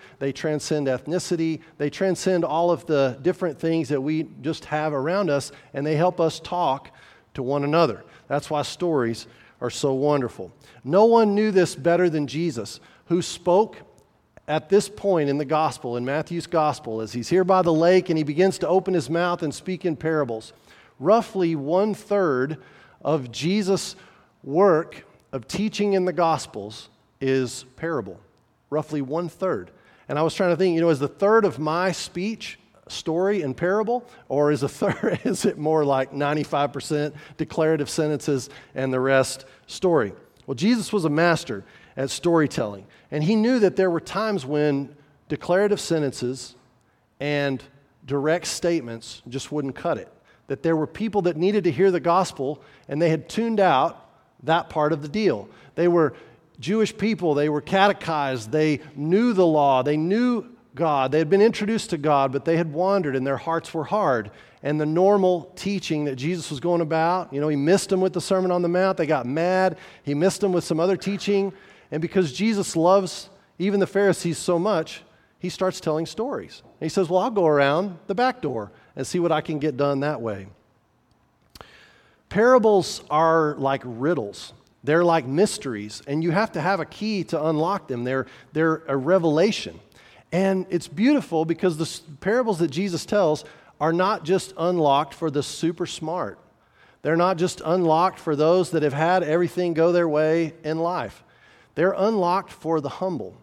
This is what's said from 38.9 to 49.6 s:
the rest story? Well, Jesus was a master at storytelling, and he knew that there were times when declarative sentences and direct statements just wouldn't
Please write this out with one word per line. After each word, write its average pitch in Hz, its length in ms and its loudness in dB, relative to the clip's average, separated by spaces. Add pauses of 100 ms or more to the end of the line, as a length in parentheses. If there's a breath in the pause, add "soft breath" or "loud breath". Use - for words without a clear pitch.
the 127 100 0
rest 135 440 2 (220 loud breath)
story? 143 480 0 (320)
Well, 139 80 -6
Jesus 202 360 0
was 196 140 0
a 156 60 2
master 147 540 2 (340 loud breath)
at 135 100 -2
storytelling, 131 760 0 (240 soft breath)
and 151 120 -4
he 202 140 2
knew 240 220 2
that 202 180 2
there 190 140 2
were 165 100 -2
times 196 460 -4
when 143 500 -2 (320 soft breath)
declarative 190 520 0
sentences 135 760 -4 (640)
and 143 420 -2 (440)
direct 143 400 0
statements 120 840 -4
just 131 240 -10
wouldn't 139 220 -4